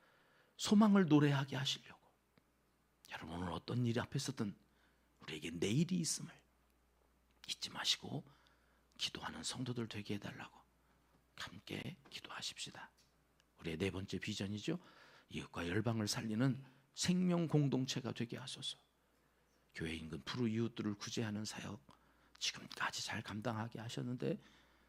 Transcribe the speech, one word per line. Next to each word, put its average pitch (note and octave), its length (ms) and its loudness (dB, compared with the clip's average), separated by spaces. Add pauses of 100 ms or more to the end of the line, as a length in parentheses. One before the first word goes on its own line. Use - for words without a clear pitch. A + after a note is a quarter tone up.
(560)
소망을 G3+ 500 8
노래하게 C#3+ 500 6
하시려고. - 440 -4 (1080)
여러분, E2 280 -6
오늘 F2+ 140 -2
어떤 A2+ 320 0
일 A#2 160 2
앞에서든 A#2+ 540 -2 (680)
우리에게 D#2+ 320 -8
내일이 A#2+ 440 2
있음을 - 360 -2 (1160)
잊지 - 220 -6
마시고 - 540 -2 (720)
기도하는 - 440 -6
성도들 A#2+ 460 -2
되게 G#2 260 -4
해달라고 - 440 -8 (760)
함께 - 600 -8 (140)
기도하십시다. - 800 -10 (680)
우리의 E2 180 -4
네 F#2+ 140 2
번째 F#2+ 280 -4
비전이죠. G#2 600 -4 (520)
이웃과 D#2+ 380 -6
열방을 A2 400 2
살리는 A#2 540 0 (320)
생명 F3+ 540 2
공동체가 C3 640 4
되게 A#2+ 240 -4
하소서. - 420 -8 (960)
교회 E2 200 -4
인근 D#2+ 300 -6
불우 B2 240 0
이웃들을 A2 460 0
구제하는 G#2+ 500 -4
사역 G2 400 -8 (540)
지금까지 - 680 -4
잘 - 180 -4
감당하게 A2 580 -4
하셨는데 B2 600 -2 (480)